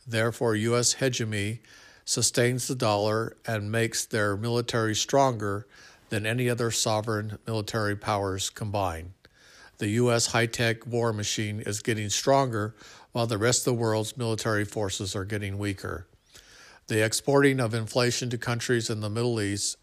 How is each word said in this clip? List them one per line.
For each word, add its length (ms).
Therefore, 480
U 220
S 180
hegemony 640
sustains 640
the 80
dollar 640
and 240
makes 360
their 300
military 580
stronger 720
than 160
any 240
other 220
sovereign 760
military 500
powers 520
combined. 640
The 120
U 200
S 180
high-tech 580
war 260
machine 480
is 220
getting 260
stronger, 640
while 140
the 120
rest 280
of 80
the 60
world's 360
military 480
forces 500
are 100
getting 340
weaker. 480
The 160
exporting 560
of 120
inflation 580
to 80
countries 520
in 80
the 100
Middle 320
East 420